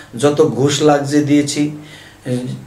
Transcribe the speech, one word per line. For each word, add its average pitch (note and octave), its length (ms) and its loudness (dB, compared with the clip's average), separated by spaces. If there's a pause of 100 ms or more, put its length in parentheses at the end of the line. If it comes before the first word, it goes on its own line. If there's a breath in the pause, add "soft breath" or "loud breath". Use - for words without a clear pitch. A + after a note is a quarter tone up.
(180 loud breath)
যত D3 240 2
ঘুষ D3 400 0
লাগছে D3 420 2
দিয়েছি, D3 480 0 (960 loud breath)